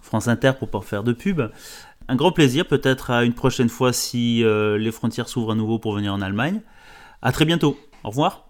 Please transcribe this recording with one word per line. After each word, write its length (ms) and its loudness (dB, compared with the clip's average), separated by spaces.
France 260 -4
Inter 320 2
pour 120 -8
pas 100 -4
faire 240 -6
de 80 0
pub. 300 -2
Un 80 -2
grand 160 4
plaisir, 340 4
peut-être 440 0
à 140 4
une 100 2
prochaine 340 0
fois 240 2
si, 500 0
euh, 360 2
les 120 -2
frontières 380 -4
s'ouvrent 240 -2
à 20 0
nouveau 240 0
pour 140 -2
venir 200 -2
en 100 -2
Allemagne. 400 -2
À 80 0
très 140 2
bientôt. 340 0
Au 60 -8
revoir. 420 -2